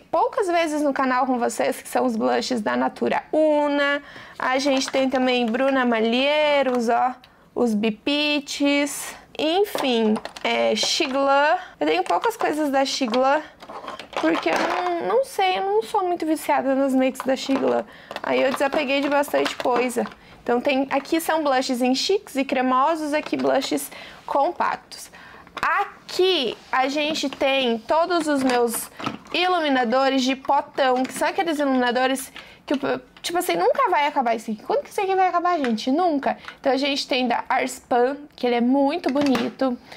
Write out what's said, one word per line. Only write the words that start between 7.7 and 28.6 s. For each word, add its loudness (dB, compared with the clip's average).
bipites. 0
Enfim, 0
é, 0
Shiglan. 2
Eu 0
tenho 2
poucas -2
coisas -2
da 2
Shiglan, 0
porque 0
eu 0
não, -2
não 2
sei, 0
eu -4
não 0
sou -2
muito -2
viciada 0
nas 2
makes 0
da 0
Shiglan. 0
Aí 0
eu 2
desapeguei 0
de -2
bastante 0
coisa. 0
Então 0
tem, 0
aqui 0
são 0
blushes 0
em 2
chiques -2
e 0
cremosos, 0
aqui -2
blushes 0
compactos. -4
Aqui 0
a 2
gente -2
tem 0
todos 0
os 0
meus 0